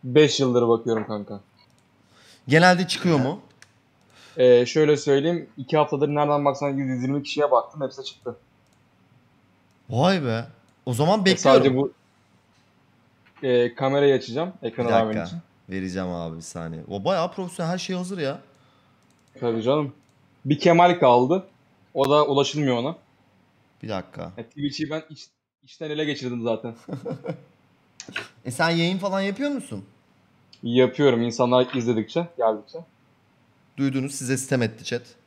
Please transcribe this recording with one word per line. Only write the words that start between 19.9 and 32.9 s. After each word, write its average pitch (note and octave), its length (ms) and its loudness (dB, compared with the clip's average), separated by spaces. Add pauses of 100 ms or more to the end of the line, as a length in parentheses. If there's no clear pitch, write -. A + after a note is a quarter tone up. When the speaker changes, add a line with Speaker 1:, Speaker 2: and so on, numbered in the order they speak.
Speaker 1:
Bir C#3+ 140 0
Kemal F3 420 6
kaldı. C3 460 4 (480)
O C3+ 160 0
da D3 160 6
ulaşılmıyor C#3 500 0
ona. C3+ 200 -4 (840)
Speaker 2:
Bir G#2+ 60 -12
dakika. F2+ 480 -10
Speaker 1:
E, A#2 80 -14
Twitch'i C#3+ 460 -8
ben D#3 200 -8
iç-, - 160 -20 (380)
içten D3+ 260 -14
ele D3+ 140 -4
geçirdim B2+ 380 -6
zaten. A2+ 380 -6
Speaker 2:
<laughs> - 40 -20 (1600)
E, B2 60 -10
sen E3 200 0
yayın E3+ 280 0
falan F#3+ 220 -4
yapıyor G3+ 300 -4
musun? A#2+ 340 -10 (800)
Speaker 1:
Yapıyorum, B2 600 2
insanlar B2 520 2
izledikçe, A#2+ 520 -2 (120)
geldikçe. A2+ 400 -4 (960)